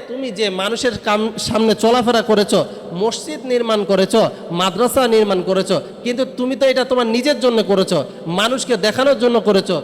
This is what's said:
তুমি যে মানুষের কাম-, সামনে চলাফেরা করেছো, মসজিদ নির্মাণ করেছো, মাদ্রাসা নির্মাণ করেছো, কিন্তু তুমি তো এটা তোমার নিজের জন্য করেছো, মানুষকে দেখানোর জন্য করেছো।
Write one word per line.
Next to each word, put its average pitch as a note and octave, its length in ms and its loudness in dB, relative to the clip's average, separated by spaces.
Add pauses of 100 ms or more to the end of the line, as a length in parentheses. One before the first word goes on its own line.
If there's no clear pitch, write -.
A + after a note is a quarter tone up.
তুমি B3+ 240 -6
যে G3+ 180 -2
মানুষের G#3 480 -2
কাম-, G#3+ 400 -2
সামনে A3 380 2
চলাফেরা A#3 460 2
করেছো, G#3 440 2 (280)
মসজিদ A3 520 -4
নির্মাণ A#3 380 0
করেছো, F#3+ 460 2 (220)
মাদ্রাসা G3 560 0
নির্মাণ G#3 340 2
করেছো, F#3 400 0 (220)
কিন্তু B3 220 -2 (120)
তুমি B3+ 180 -2
তো C4+ 100 0
এটা C4 180 2
তোমার B3 240 0
নিজের A#3+ 320 0
জন্য A3+ 240 2
করেছো, F3+ 400 0 (240)
মানুষকে A3+ 500 -2
দেখানোর A3+ 420 2
জন্য A#3 220 2
করেছো। F#3+ 420 2